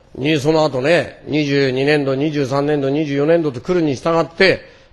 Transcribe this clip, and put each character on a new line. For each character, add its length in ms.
に、 240
そ 120
の 140
後 160
ね、 460
二 180
十 260
二 140
年 180
度、 120
二 160
十 140
三 200
年 160
度、 80
二 160
十 100
四 120
年 140
度 100
と 100
来 120
る 80
に 140
従 240
っ 60
て、 360